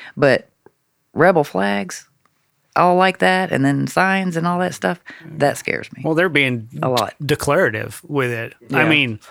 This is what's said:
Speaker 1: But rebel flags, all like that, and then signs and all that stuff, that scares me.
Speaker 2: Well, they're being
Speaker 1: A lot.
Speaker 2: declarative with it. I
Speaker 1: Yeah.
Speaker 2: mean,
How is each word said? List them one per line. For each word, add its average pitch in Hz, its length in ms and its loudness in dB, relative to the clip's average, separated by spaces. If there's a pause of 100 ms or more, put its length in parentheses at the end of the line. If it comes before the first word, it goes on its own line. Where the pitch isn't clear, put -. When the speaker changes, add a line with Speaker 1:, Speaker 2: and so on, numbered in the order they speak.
(180)
Speaker 1:
But 135 320 2 (640)
rebel 165 300 4
flags, 101 600 -6 (720)
all 180 200 4
like 185 240 2
that, 185 320 2
and 135 120 0
then 139 220 0
signs 185 500 0
and 165 100 -2
all 175 120 0
that 180 160 -2
stuff, 180 260 -4 (380)
that 143 180 2
scares - 380 -6
me. 123 100 -16
Speaker 2:
Well, 156 100 -2
they're 175 140 2
being 127 400 0 (140)
Speaker 1:
A 127 80 0
lot. 117 240 -2 (100)
Speaker 2:
declarative 135 840 -2
with 131 260 -2
it. 113 200 -8 (180)
I 156 120 2
Speaker 1:
Yeah. 160 80 2
Speaker 2:
mean, 131 280 2 (120)